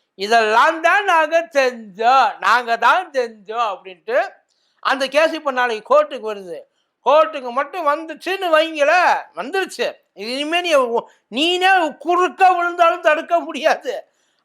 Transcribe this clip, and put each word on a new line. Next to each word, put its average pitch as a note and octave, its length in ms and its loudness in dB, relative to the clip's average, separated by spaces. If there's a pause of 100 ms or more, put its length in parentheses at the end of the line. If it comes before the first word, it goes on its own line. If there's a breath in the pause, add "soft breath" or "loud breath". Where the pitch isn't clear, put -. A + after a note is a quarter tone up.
(160)
"இதெல்லாம் A#3 640 2
தான் F#4 240 2
நாங்க E4 480 0
செஞ்சோம், A#3 880 0
நாங்க A#3 380 2
தான் D4+ 340 2
செஞ்சோம்" A3 640 -6
அப்படின்ட்டு. G3 520 -6 (500)
அந்த C4+ 280 -2
கேஸ் D4+ 260 2
இப்ப D4+ 180 -4
நாளைக்கு B3 440 -2
கோர்ட்டுக்கு C4 400 0
வருது. F3 240 -14 (500)
கோர்ட்டுக்கு D4+ 420 2
மட்டும் D4 360 -6
வந்துச்சுன்னு E4 640 -6
வைங்கள, D#4 640 2 (180)
வந்துருச்சு. A#3+ 580 -6 (200)
இது G#3 180 -12
இனிமே D4+ 300 -2
நீ F4 120 -2
ஒ-, A#3+ 340 0 (240 soft breath)
நீனே F4+ 680 0
குறுக்க F4+ 560 2
விழுந்தாலும் F4 480 0
தடுக்க E4 380 0
முடியாது. D4+ 640 -4 (420)